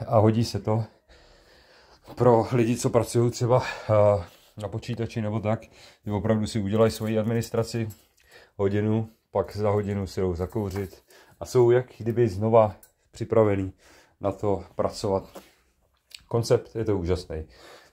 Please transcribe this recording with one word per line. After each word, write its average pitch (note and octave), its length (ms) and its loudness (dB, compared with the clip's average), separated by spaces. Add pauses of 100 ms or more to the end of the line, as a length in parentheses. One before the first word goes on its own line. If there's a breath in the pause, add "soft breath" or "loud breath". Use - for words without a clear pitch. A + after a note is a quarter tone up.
a A#2+ 120 2
hodí A2 260 4
se G#2 160 -6
to A2 240 -2 (1300 soft breath)
pro A#2 380 4
lidi, A#2+ 240 2
co B2 140 -2
pracují A#2+ 400 0
třeba, B2 320 0 (280 loud breath)
eh, G#2 340 4 (380 loud breath)
na G2+ 60 -8
počítači A2+ 540 -6
nebo G#2+ 180 -4
tak, G#2+ 260 -2 (400 loud breath)
že G#2 60 -6
opravdu G#2+ 340 0
si G#2+ 120 -6
udělají G#2+ 340 2
svoji A2 260 -4
administraci A2+ 680 -4 (680 soft breath)
hodinu, G#2+ 520 0 (220)
pak - 260 -4
za G#2 140 0
hodinu G2+ 360 -2
si F#2+ 140 -8
jdou F#2 140 -2
zakouřit F#2 680 -6 (380 soft breath)
a F#2+ 40 -12
jsou A#2+ 260 4
jak B2+ 160 4 (120)
kdyby A#2 300 0
znova G#2+ 480 4 (340)
připravený G2+ 640 2 (480 soft breath)
na G2 120 -2
to G2 320 -4 (100)
pracovat. - 680 -4 (840 loud breath)
Koncept A#2 480 0
je A2+ 80 -4
to G#2 140 0
úžasný, E2+ 460 -4 (480 loud breath)